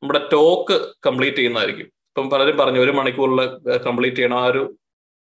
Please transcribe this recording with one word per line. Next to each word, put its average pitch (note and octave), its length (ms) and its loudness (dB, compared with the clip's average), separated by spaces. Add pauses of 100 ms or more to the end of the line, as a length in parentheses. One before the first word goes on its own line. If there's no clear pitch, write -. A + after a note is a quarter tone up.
നമ്മുടെ C#3+ 280 -2
ടോക്ക് E3 600 2 (120)
കംപ്ലീറ്റ് C3 320 0
ചെയ്യുന്നതായിരിക്കും. A2+ 460 -2
ഇപ്പം - 460 -10
പലരും C#3+ 280 2
പറഞ്ഞു C3 220 2
ഒരു B2+ 120 4
മണിക്കൂറിൽ, C3 500 0
ഏഹ്, B2+ 400 -4
കംപ്ലീറ്റ് B2 360 -2
ചെയ്യണം, B2 220 0
ആ B2 60 0
ഒരു C3+ 320 -2 (580)